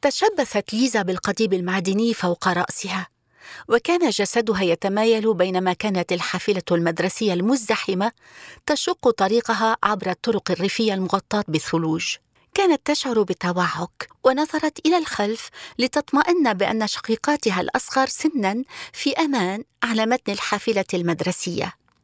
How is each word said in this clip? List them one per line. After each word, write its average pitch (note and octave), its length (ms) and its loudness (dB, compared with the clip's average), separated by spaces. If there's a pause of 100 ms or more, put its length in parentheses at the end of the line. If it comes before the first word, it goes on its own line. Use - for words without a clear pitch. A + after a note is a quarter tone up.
تشبثت D4 720 0
ليزا A3+ 280 2
بالقضيب F#3+ 520 0
المعدني F#3+ 600 0
فوق F3 340 -2
رأسها، F3+ 600 -2 (600)
وكان E4 420 2
جسدها G#3 520 0
يتمايل G#3+ 720 2
بينما F#3 400 2
كانت F#3 380 -2
الحافلة F3+ 500 -2 (100)
المدرسية F3 640 0
المزدحمة G#3 800 0 (540)
تشق D4+ 440 0
طريقها A3 760 2
عبر F#3+ 260 -2
الطرق G3+ 420 -2
الريفية G3 420 0
المغطاة F#3+ 540 -2
بالثلوج. D#3+ 580 -2 (480)
كانت F#4 320 4
تشعر B3 380 0
بتوعك، F3+ 880 -2 (140)
ونظرت D4+ 640 2
إلى E4+ 120 6
الخلف A3+ 520 -2 (300)
لتطمئن C#4+ 760 2
بأن G#3+ 340 0
شقيقاتها A3 720 0
الأصغر - 460 0
سنا A#3+ 560 -2 (300)
في - 200 -2
أمان A#3 500 0 (200)
على A3 220 0
متن A#3 260 0
الحافلة G3+ 600 0
المدرسية. F3 800 -2 (300)